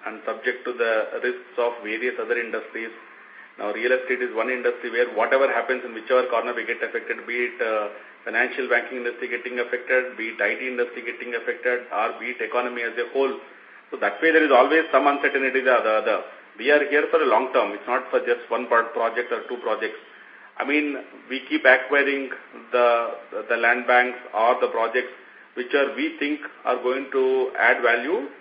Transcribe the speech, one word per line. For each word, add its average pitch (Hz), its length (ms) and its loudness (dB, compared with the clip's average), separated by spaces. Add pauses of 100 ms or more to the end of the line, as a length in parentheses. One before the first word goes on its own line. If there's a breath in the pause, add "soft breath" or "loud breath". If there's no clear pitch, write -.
and 110 220 -10
subject 123 380 -6
to 123 80 -4
the 113 500 0
risks 123 340 -4
of 117 140 2 (100)
various 113 380 -4
other 117 180 -2
industries. 113 540 -8 (680 loud breath)
Now, 104 140 -4
real 120 220 2
estate 127 280 -2
is 117 140 -4
one 113 160 0
industry 120 400 -2
where 117 240 2
whatever 131 320 4
happens 123 380 -2
in 117 80 -10
whichever 123 340 2
corner 120 260 -2
we 117 120 -4
get 117 180 -4
affected, 117 420 -6
be 123 240 -2
it, 123 120 -8
uh, 110 260 0 (380 loud breath)
financial 123 420 -2
banking 120 300 0
industry 120 320 -6
getting 123 300 -6
affected, 127 580 0
be 113 180 -6
it 104 60 -4
I 110 140 2
T 127 120 -8
industry 123 400 -4
getting 120 260 -10
affected, 120 560 -2
or 110 300 -2
be 120 160 -8
it - 60 -8
economy 120 420 -2
as 113 160 -4
a 117 140 -2
whole. 135 260 0 (500 loud breath)
So - 80 -10
that - 240 -2
way 160 100 4
there 160 120 6
is 147 80 4
always 139 400 6
some 143 160 6
uncertainty 135 520 2
or 127 40 -2
the 110 400 4
other. 104 200 0 (360)
We 123 100 0
are 147 200 6
here 151 200 4
for 160 120 4
a 147 40 2
long 110 280 2
term. 107 180 2
It's 101 160 -10
not 127 240 -2
for 127 80 2
just 120 300 0
one 127 180 -2
part 117 260 2
project 117 380 -2
or 110 160 -6
two 123 160 -6
projects. 110 340 -4 (600 loud breath)
I - 80 -2
mean, 143 340 0 (300)
we 131 180 -6
keep 151 160 -2
acquiring 139 680 4 (420)
the, 117 800 2
the 117 80 2
land 120 300 2
banks 123 320 4 (160)
or 120 240 4
the 123 80 2
projects 113 480 -2 (400 loud breath)
which 123 180 -6
are, 135 220 2
we 156 240 -4
think 147 220 -2 (240)
are 123 160 0
going 131 300 -2
to 131 480 2
add 123 220 4
value 127 460 0 (140)